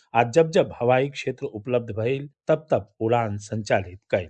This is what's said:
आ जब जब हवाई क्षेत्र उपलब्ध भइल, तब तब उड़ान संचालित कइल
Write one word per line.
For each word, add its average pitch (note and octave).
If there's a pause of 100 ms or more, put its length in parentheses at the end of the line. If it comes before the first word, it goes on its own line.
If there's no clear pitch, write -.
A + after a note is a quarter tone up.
(140)
आ A#2
जब D#3+
जब D3+
हवाई B2+
क्षेत्र C#3
उपलब्ध A2+
भइल, C3+ (200)
तब D#3
तब G#2 (100)
उड़ान A2+
संचालित G#2 (100)
कइल F2+